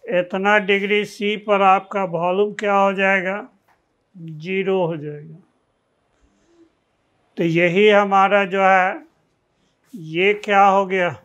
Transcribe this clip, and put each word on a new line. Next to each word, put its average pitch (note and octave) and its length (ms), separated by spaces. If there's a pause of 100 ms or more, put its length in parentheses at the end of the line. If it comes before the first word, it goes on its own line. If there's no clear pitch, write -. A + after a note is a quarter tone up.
इतना F#3+ 560
डिग्री G3+ 460
सी G3+ 320
पर G3+ 260
आपका G3 420
वॉल्यूम F3+ 480
क्या G3+ 200
हो G3 200
जाएगा, F#3+ 540 (680)
ज़ीरो F3+ 640
हो E3+ 200
जाएगा। D3+ 380 (2000)
तो F#3+ 60
यही E3+ 460
हमारा G3+ 560
जो F#3+ 180
है F#3+ 400 (920)
ये F3 420
क्या G3+ 280
हो G3 220
गया? F#3 240 (160)